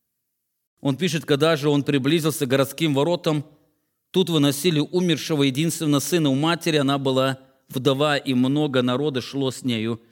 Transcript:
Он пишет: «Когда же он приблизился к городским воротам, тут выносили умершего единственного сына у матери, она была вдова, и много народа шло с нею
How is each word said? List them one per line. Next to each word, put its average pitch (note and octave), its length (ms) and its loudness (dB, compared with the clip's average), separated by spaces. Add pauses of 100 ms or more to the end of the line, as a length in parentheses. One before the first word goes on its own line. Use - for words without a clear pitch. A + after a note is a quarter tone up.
(800)
Он C3+ 160 -2
пишет: D#3+ 280 -2
«Когда D3+ 300 2
же D3 140 -2
он C#3+ 140 2
приблизился D3 640 0
к A#2+ 40 -2
городским C#3 440 0
воротам, D#3 520 0 (680)
тут F3+ 180 0
выносили D3 500 2
умершего D#3+ 640 0
единственного D3 580 0
сына D#3+ 280 0
у C3 60 2
матери, E3 400 0
она C#3 220 2
была C3 420 0 (300)
вдова, C#3 480 0
и C3 160 -4
много C3 480 2
народа B2+ 400 -2
шло C3+ 300 -4
с - 100 -10
нею A2+ 400 -4 (100)